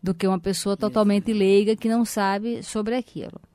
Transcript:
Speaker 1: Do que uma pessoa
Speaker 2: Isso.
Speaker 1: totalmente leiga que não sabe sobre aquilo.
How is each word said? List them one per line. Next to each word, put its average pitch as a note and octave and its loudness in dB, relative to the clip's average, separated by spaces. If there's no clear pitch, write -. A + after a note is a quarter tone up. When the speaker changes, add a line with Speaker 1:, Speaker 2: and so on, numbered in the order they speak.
Speaker 1:
Do F#3 -2
que F3+ -2
uma F#3+ 0
pessoa G3 -2
Speaker 2:
Isso. G3 -4
Speaker 1:
totalmente G#3 2
leiga G3+ 4
que A3 -4
não A#3 2
sabe G#3 -2
sobre A3 -4
aquilo. - -10